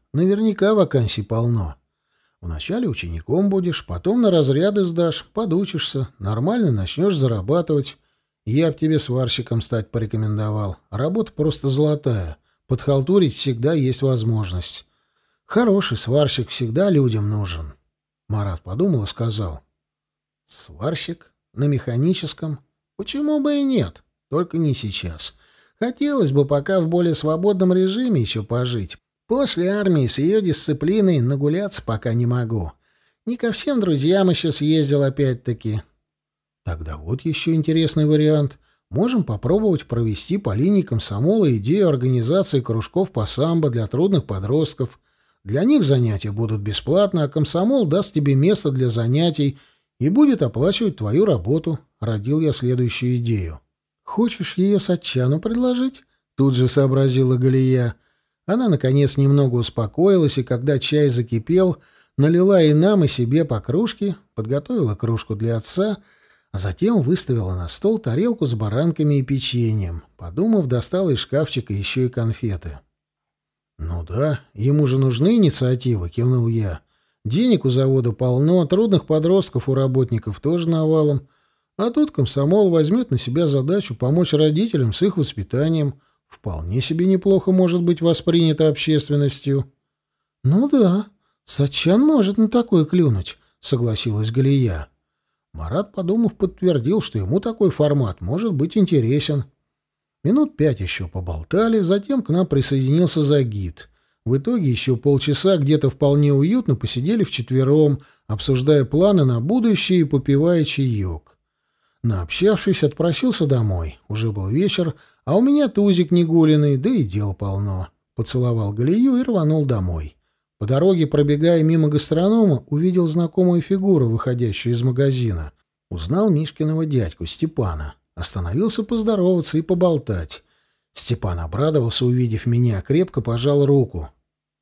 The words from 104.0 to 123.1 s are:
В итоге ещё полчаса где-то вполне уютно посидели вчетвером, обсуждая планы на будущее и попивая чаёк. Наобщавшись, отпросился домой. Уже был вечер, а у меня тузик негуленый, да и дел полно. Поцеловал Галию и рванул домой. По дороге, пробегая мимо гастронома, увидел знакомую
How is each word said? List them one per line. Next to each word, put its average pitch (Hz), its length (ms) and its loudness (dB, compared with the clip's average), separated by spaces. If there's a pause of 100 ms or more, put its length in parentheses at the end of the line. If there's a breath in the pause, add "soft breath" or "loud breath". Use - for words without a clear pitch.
В 120 120 0
итоге 175 340 0
ещё 123 260 0
полчаса 143 600 2
где-то 143 340 2
вполне 143 420 2
уютно 156 440 2
посидели 180 480 -2
вчетвером, 135 760 2 (280 soft breath)
обсуждая 131 560 0
планы 175 400 2
на 120 160 0
будущее 190 600 2
и 160 40 4
попивая 147 600 2
чаёк. 107 720 -4 (680)
Наобщавшись, 156 800 0
отпросился 165 640 0
домой. 104 520 -2 (100)
Уже 110 220 -4
был 98 180 -6
вечер, 165 460 -2 (300 soft breath)
а 143 120 0
у 208 40 4
меня 285 280 2
тузик 190 440 2
негуленый, 156 640 4
да 151 140 0
и 226 120 2
дел 101 320 -2
полно. 98 540 -4 (260)
Поцеловал 117 580 -2
Галию 202 440 2
и 247 60 0
рванул 160 420 0
домой. 90 520 -4 (420)
По 104 80 -6
дороге, 160 400 2
пробегая 147 560 2
мимо 160 260 4
гастронома, 165 760 2
увидел 175 400 0
знакомую 170 560 2